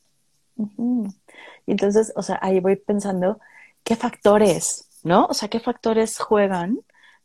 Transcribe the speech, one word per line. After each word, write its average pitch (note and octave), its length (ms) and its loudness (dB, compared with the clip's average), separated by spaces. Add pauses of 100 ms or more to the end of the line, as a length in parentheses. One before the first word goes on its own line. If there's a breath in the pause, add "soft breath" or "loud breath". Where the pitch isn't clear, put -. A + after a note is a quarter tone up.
(560)
Ujú. A3+ 520 -4 (580 loud breath)
Y - 60 -4
entonces, G#3 440 2
o G#3 80 -6
sea, - 180 -6
ahí F#3+ 180 2
voy F#3+ 160 2
pensando, G3 640 -2 (440 loud breath)
¿qué A3+ 120 0
factores, G#3 920 0 (140)
no? F#3+ 240 4
O - 60 -4
sea, G#3+ 160 -6
¿qué A#3 100 -4
factores A3 600 -2
juegan G3+ 600 0 (460 soft breath)